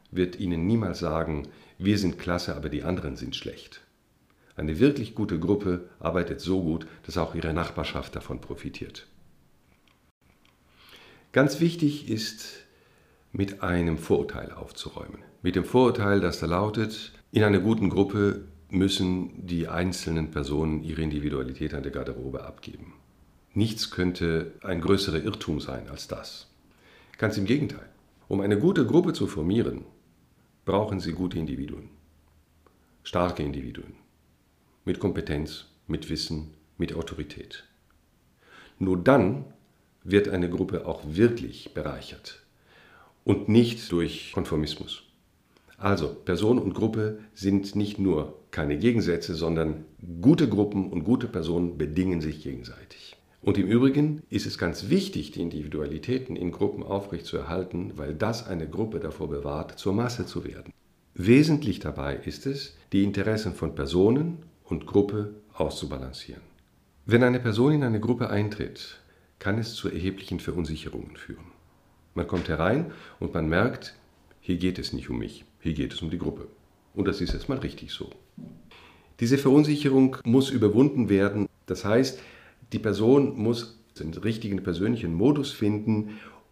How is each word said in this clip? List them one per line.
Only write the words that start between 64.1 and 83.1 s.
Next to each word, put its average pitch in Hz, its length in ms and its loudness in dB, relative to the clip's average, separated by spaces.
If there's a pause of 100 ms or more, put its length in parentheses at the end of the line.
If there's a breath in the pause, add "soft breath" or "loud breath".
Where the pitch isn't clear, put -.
und 78 220 -4
Gruppe 101 480 2 (180)
auszubalancieren. 67 920 -6 (640)
Wenn 117 180 6
eine 123 180 4
Person 120 320 4
in 151 100 4
eine 113 180 2
Gruppe 117 300 0
eintritt, - 720 -4 (380 soft breath)
kann 101 200 -2
es 113 160 -6
zu - 160 -4
erheblichen 90 500 -4
Verunsicherungen 78 760 -6
führen. - 360 -16 (640)
Man 85 120 -2
kommt 87 220 -2
herein 95 440 2 (260 loud breath)
und 85 160 -6
man 80 140 0
merkt, 104 460 0 (460)
"Hier 90 160 -2
geht 87 220 0
es 71 140 -8
nicht 64 180 -6
um 62 80 -4
mich, 53 260 -8 (160)
hier 82 140 -2
geht 69 180 -4
es - 80 -8
um 82 100 -6
die 87 80 -4
Gruppe." 76 280 -6 (480)
Und 98 140 0
das - 120 0
ist - 140 -2
erstmal - 240 -4
richtig - 320 -8
so. - 180 -10 (1120 loud breath)
Diese 120 160 4
Verunsicherung 139 880 6
muss 131 260 6
überwunden 120 580 4
werden. 101 400 4 (180)
Das - 180 -4
heißt, 120 360 2 (520 loud breath)
die 104 60 0
Person 110 580 4